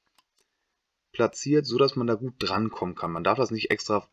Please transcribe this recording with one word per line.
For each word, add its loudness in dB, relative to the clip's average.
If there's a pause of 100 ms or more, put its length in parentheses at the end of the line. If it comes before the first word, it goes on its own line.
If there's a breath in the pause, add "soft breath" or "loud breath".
(1120)
platziert, 2
so -2
dass 4
man 0
da 2
gut -6
drankommen -2
kann. -6
Man -4
darf 4
das 0
nicht -4
extra 0